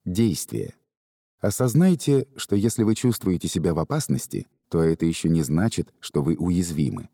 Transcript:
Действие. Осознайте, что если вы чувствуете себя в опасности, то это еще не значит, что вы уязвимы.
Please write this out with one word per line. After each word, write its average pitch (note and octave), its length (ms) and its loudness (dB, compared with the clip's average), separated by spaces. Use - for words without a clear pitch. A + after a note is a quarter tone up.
Действие. E2 720 -2
Осознайте, C#3 880 2
что - 180 -4
если A2 280 2
вы G#2+ 120 4
чувствуете F#2+ 520 0
себя E2+ 260 0
в D#2 60 -2
опасности, D#2 680 -4
то E2+ 120 0
это D#2+ 240 2
еще D#2+ 240 0
не E2 140 4
значит, E2 560 0
что - 240 -4
вы D#2+ 140 0
уязвимы. D#2+ 760 -2